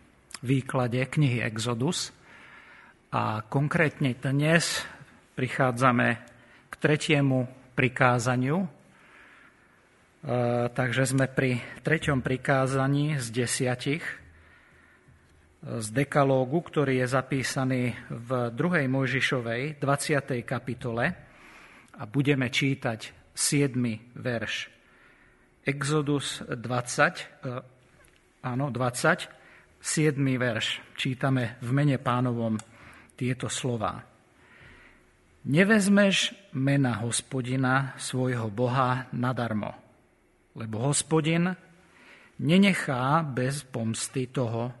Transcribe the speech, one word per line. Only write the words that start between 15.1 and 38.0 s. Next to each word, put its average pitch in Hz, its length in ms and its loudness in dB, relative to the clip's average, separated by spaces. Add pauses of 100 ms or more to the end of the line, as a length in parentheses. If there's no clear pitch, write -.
z 120 320 -8
dekalógu, 135 720 2
ktorý 131 400 0
je 127 80 0
zapísaný 131 880 -2 (160)
v 120 400 -4
druhej 156 320 0
Mojžišovej, 127 880 -2
dvadsiatej 139 720 0
kapitole, 120 580 -4 (960)
a - 80 -10
budeme 135 400 2
čítať 131 640 -2 (240)
siedmy 123 640 0 (160)
verš. 113 560 -6 (920)
Exodus 143 800 -2
dvadsať, 123 720 -2
e, - 100 -12 (1160)
áno, 127 240 -2
dvadsať, 127 640 0 (480)
siedmy 139 560 0
verš. 117 560 -2
Čítame 127 720 -2
v 117 80 -4
mene 143 320 4
Pánovom 120 560 0 (560)
tieto 127 320 -4
slová. 117 560 -4 (1400)
„Nevezmeš 196 880 4 (240)
mena 135 400 2
Hospodina, 131 960 -2
svojho 127 560 -2